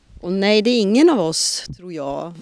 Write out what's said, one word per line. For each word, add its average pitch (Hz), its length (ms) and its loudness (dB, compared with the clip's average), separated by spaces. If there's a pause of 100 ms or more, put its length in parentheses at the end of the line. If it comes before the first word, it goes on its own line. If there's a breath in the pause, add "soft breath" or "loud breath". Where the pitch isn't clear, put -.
(220)
och 175 100 -6
nej, 202 300 2
det 220 80 2
är 247 120 2
ingen 240 280 4
av 269 100 2
oss, - 480 -4 (100)
tror 180 160 -16
jag, 147 480 -8